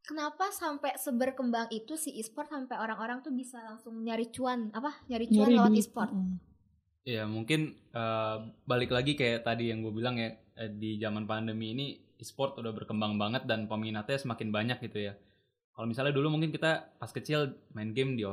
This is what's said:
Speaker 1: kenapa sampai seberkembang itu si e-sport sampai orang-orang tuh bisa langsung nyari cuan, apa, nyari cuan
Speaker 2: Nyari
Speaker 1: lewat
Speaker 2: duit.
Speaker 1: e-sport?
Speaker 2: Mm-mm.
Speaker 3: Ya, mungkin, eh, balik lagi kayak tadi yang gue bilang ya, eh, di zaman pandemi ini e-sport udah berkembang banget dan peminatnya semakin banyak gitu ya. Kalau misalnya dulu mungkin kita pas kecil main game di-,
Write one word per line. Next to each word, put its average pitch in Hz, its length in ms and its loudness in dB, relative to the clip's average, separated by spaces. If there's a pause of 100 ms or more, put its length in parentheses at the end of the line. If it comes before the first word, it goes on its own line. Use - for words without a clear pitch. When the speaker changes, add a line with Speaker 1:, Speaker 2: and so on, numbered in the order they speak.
Speaker 1:
kenapa 302 500 -2
sampai 294 440 -2
seberkembang 247 720 0
itu 226 280 -6
si 294 180 -6
e-sport 226 320 -8
sampai 262 300 -8
orang-orang 220 440 -4
tuh 302 100 -8
bisa 247 300 -4
langsung 226 380 -14
nyari 226 300 -2
cuan, 247 420 -2
apa, 277 240 -4 (120)
nyari 233 200 -2
cuan 214 180 8
Speaker 2:
Nyari 240 120 10
Speaker 1:
lewat 214 160 10
Speaker 2:
duit. 220 80 8
Speaker 1:
e-sport? - 320 -2
Speaker 2:
Mm-mm. 185 220 0 (680)
Speaker 3:
Ya, 113 220 -2
mungkin, 110 360 0 (280)
eh, 113 480 0 (260)
balik 123 280 2
lagi 127 220 2
kayak 117 300 2
tadi 117 260 0
yang 110 120 -2
gue 110 120 -2
bilang 117 240 -2
ya, 113 140 -2 (240)
eh, 113 140 -8
di 107 280 -4
zaman 107 280 -2
pandemi 110 460 -4
ini 135 160 -4 (300)
e-sport - 400 -4
udah 113 140 -6
berkembang 107 460 -2
banget 107 280 0
dan 110 220 0
peminatnya 107 500 -2
semakin 117 340 -4
banyak 110 320 0
gitu 110 200 -6
ya. 101 120 -6 (560)
Kalau 113 140 -10
misalnya 127 280 0
dulu 139 180 2
mungkin 156 180 2
kita 156 460 0
pas - 160 -12
kecil 147 400 0 (200)
main 107 200 -6
game 131 240 0
di-, 113 80 -2 (100)